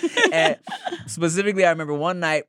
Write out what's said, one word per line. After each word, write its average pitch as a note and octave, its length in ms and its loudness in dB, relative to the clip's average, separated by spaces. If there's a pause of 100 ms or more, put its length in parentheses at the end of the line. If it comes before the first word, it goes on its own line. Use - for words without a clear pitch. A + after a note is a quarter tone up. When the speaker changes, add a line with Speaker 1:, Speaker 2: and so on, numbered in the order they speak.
(100)
Speaker 1:
<laughs> A#4 220 2
Speaker 2:
And D#4+ 260 2 (480)
specifically, F#3 580 0
I E3+ 60 6
remember D#3+ 240 -2
one F3 260 -2
night D#3 280 0